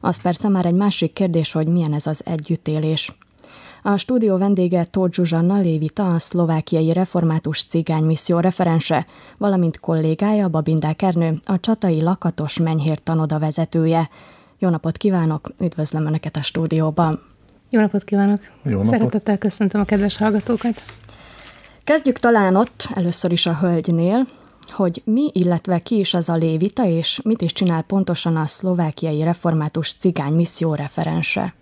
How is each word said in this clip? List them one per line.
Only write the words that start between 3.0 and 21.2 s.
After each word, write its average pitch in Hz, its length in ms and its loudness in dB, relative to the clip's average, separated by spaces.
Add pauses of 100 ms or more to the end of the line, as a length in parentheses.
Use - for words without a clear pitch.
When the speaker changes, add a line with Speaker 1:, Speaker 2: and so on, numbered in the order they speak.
Speaker 1:
A 202 140 2
stúdió 220 400 2
vendége 180 480 2
Tóth 185 300 0
Zsuzsanna 175 440 2
Lévita, 160 480 0
a 170 120 2
szlovákiai 160 760 0
református 165 720 0
cigánymisszió 160 760 0
referense, 165 680 0 (320)
valamint 185 420 0
kollégája, 170 680 0
Babindák 156 520 0
Ernő, 165 440 0
a 185 140 0
csatai 180 420 0
Lakatos 160 560 -2
Menyhért 160 460 0
tanoda 156 360 -2
vezetője. 160 680 0 (480)
Jó 185 120 0
napot 165 280 -2
kívánok, 165 600 0
üdvözlöm 156 460 -2
Önöket 151 320 -4
a 147 40 -4
stúdióban. 160 800 0 (480)
Speaker 2:
Jó 226 100 2
napot 208 240 2
kívánok! 202 380 0 (220)
Speaker 3:
Jó - 80 -2
napot! 202 160 2
Speaker 2:
Szeretettel 220 500 0
köszöntöm 208 440 0
a 190 40 0
kedves 202 320 0
hallgatókat! 214 640 -2 (1000)